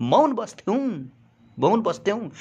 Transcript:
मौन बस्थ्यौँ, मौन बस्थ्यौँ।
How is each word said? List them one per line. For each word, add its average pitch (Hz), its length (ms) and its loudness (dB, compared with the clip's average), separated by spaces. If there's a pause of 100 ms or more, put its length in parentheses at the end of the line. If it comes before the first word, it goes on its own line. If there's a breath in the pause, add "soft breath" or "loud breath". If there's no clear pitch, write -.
मौन 247 320 4
बस्थ्यौँ, 214 800 -4 (480)
मौन 196 220 4
बस्थ्यौँ। 196 600 -4